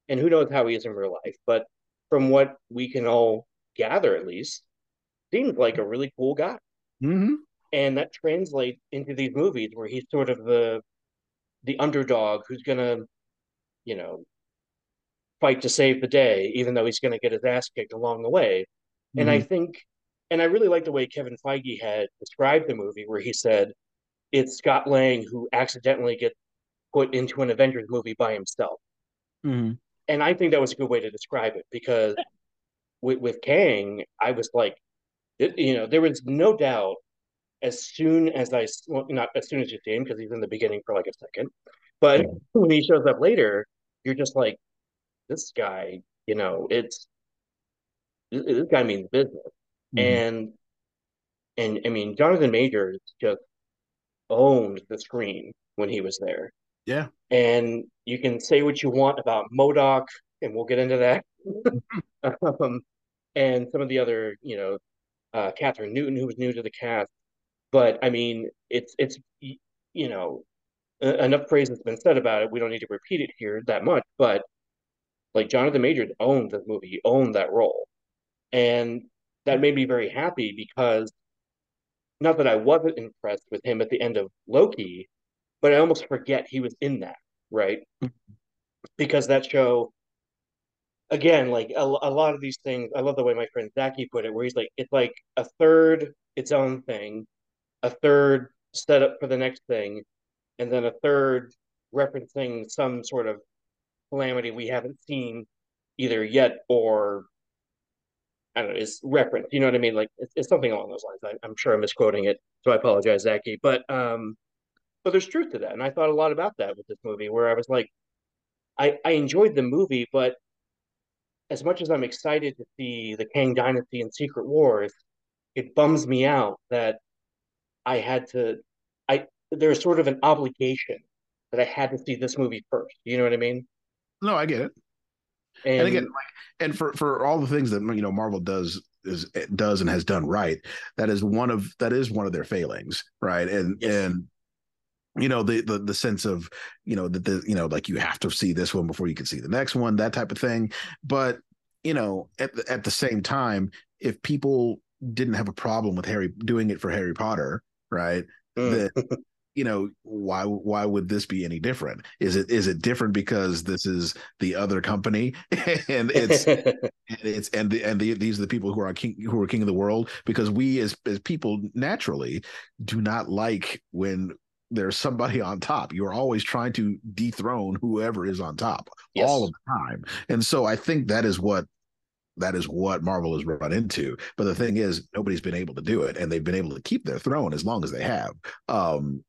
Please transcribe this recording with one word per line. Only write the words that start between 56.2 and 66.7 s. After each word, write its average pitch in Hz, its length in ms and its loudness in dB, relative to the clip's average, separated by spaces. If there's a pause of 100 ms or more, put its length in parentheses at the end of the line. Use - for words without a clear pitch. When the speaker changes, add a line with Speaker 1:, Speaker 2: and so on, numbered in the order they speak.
Speaker 2:
Yeah. 143 220 -4 (240)
Speaker 1:
And 117 540 4 (200)
you 123 140 -6
can 120 220 0
say 143 220 6
what 143 200 0
you 139 80 0
want 135 280 2
about 110 280 0 (120)
modok, 135 480 6 (360)
and 110 120 -6
we'll 117 120 -4
get 127 120 0
into 127 200 2
that. 123 260 4 (200)
<laughs> 196 920 -4 (260)
Um, 123 200 -2 (540)
and 127 360 2
some 139 120 -2
of 131 60 -4
the 127 100 0
other, 113 420 0
you 113 160 -10
know, 98 220 -4 (560)
uh, 101 180 0
Catherine 113 400 -4
Newton, 135 240 -2
who 131 100 -2
was 117 120 -10
new 123 160 -2
to 117 80 -8
the 110 80 -8